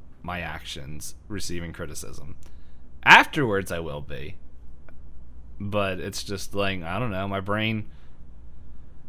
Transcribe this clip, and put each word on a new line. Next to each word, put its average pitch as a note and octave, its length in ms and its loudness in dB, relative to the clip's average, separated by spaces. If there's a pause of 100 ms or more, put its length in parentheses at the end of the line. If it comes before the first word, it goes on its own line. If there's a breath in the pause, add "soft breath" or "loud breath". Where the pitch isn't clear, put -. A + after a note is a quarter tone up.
(240)
my F2 160 -4
actions - 760 -6 (140)
receiving E2+ 460 0
criticism. E2 640 -4 (680 soft breath)
Afterwards, C3 680 8
I F2 80 0
will D2+ 220 -4
be. C#2 360 -4 (1200)
But G2 400 2
it's F#2+ 240 -4
just, - 320 -2
like, G2 260 4
I E2+ 160 -2
don't A#2+ 140 0
know, F#2+ 160 0
my G2 140 0
brain, G#2+ 480 2 (1200 soft breath)